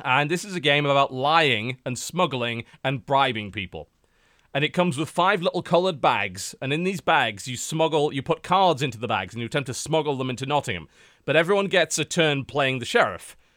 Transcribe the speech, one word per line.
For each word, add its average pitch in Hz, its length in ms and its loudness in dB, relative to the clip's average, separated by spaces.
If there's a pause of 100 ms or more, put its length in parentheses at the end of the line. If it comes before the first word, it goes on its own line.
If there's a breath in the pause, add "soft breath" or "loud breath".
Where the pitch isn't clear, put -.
And 139 260 2
this 175 160 -4
is 202 80 -10
a 180 60 -4
game 147 260 2
about 139 280 4
lying 131 720 2
and 123 120 -6
smuggling 123 680 -4 (180 soft breath)
and 131 220 -2
bribing 127 460 0
people. 90 380 -10 (640)
And 139 100 0
it 151 80 0
comes 180 260 0
with 156 120 -4
five 185 320 2
little 180 220 -2
coloured 175 360 2
bags. 104 640 0
And 135 100 -4
in 160 120 -2
these 185 180 -2
bags, 123 460 0
you 123 100 -8
smuggle, 156 560 0
you 135 80 -4
put - 220 -4
cards 180 400 4
into 120 160 -4
the 117 80 -6
bags 104 260 -2
and 113 80 -8
you 117 60 -6
attempt 139 200 -4
to 127 60 -8
smuggle 147 420 -2
them 127 140 -4
into 127 160 -6
Nottingham. 135 420 -2 (380 soft breath)
But 139 100 0
everyone 190 320 2
gets 175 300 2
a 156 80 0
turn 147 400 2
playing 131 340 0
the 139 60 -6
sheriff. 117 500 0 (220)